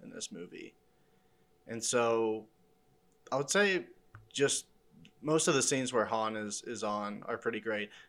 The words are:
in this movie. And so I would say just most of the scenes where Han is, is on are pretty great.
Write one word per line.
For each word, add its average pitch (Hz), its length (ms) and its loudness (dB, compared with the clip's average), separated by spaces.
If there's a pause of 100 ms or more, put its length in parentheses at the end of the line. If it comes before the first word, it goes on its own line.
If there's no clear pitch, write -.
in - 80 -16
this 85 200 -12
movie. 85 440 -14 (920)
And 117 160 -8
so 113 640 2 (880)
I 131 40 2
would 139 140 -2
say 196 360 4 (460)
just - 340 0 (560)
most 156 260 2
of 165 60 6
the 131 80 4
scenes 131 300 0
where 113 140 4
Han 110 300 0
is, 107 300 -8
is 110 180 -6
on 104 420 -4
are 117 100 -4
pretty 113 240 -4
great. 104 300 -4 (180)